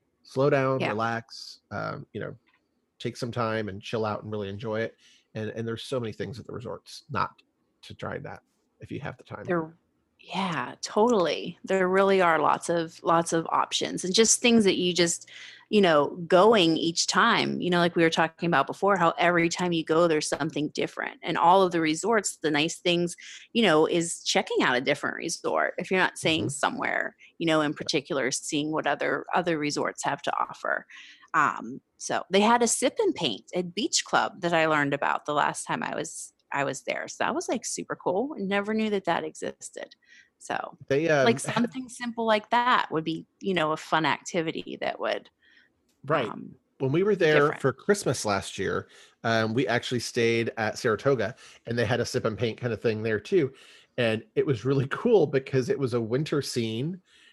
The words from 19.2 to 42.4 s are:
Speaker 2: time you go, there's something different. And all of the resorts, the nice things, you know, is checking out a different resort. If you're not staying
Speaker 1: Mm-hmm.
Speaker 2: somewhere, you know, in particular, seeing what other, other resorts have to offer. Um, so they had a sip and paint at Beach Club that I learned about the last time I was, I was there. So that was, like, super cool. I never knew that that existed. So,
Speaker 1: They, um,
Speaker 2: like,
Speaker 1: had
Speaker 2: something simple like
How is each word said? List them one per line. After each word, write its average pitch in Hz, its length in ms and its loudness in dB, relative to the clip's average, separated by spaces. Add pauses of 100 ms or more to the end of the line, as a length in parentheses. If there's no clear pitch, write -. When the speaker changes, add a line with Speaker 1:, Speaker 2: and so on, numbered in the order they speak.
Speaker 2:
time 175 240 -2
you 160 120 0
go, 165 240 4
there's 156 200 0
something 151 420 -4
different. - 520 -6
And 165 160 -4
all 180 240 6
of 175 100 2
the 170 80 2
resorts, 180 580 0
the 151 120 -2
nice 156 280 0
things, 175 380 0 (360)
you 233 100 2
know, 160 240 6
is 170 380 -2
checking 349 380 0
out 135 140 2
a 127 40 2
different 143 360 -2
resort. - 600 -2
If 185 120 -6
you're 185 100 2
not - 180 0
staying 160 300 0
Speaker 1:
Mm-hmm. - 20 -6
Speaker 2:
somewhere, - 680 -4 (220)
you 165 80 -4
know, 156 140 4
in 147 140 0
particular, 135 580 -2
seeing 151 400 -4
what 156 160 -2
other, 143 360 -2 (100)
other 175 240 0
resorts 147 460 -4
have 143 180 -2
to - 160 -4
offer. - 460 -4 (500)
Um, 123 460 -2 (180)
so - 320 -4
they 190 100 4
had 233 220 4
a 233 60 2
sip - 300 0
and 415 160 2
paint 127 300 -4 (100)
at 180 200 -4
Beach - 300 -2
Club 117 360 0
that 170 140 0
I 160 120 4
learned 143 280 2
about 78 320 -2
the 147 80 -2
last 151 300 0
time 156 180 -4
I - 120 -6
was, - 380 -10 (200)
I 143 120 0
was 135 200 -6
there. - 240 -4
So - 160 -12
that 226 100 0
was, 370 140 -6
like, 294 160 -4
super - 320 -8
cool. 233 400 -4
I 220 60 -10
never 202 320 -2
knew 220 160 0
that 196 140 -2
that 165 200 -2
existed. - 720 -12 (440)
So, - 400 -8 (100)
Speaker 1:
They, 156 200 2
um, 151 260 6
Speaker 2:
like, 139 120 -8
Speaker 1:
had 226 180 0
Speaker 2:
something 254 240 -8
simple 233 380 -6
like 214 240 2